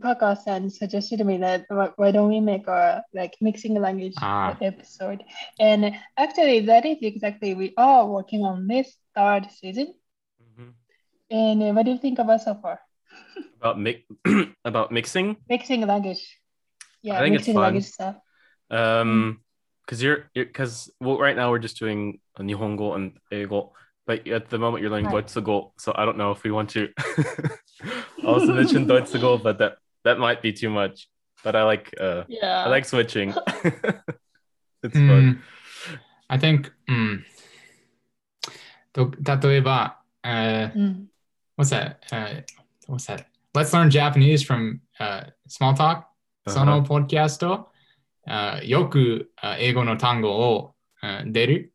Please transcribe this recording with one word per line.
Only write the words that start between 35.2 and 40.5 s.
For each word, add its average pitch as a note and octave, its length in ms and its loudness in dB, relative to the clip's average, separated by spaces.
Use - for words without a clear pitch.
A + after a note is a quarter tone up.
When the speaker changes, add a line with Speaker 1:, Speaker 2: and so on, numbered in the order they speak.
Speaker 2:
ん。 B2+ 220 4
I C3 100 -2
think, D3+ 340 2
う C3+ 60 -2
ん。 G#2+ 300 -4
と、 C3 180 2
例 C#3 80 6
え C3+ 40 4
ば、 C3 400 0
え A2 500 -2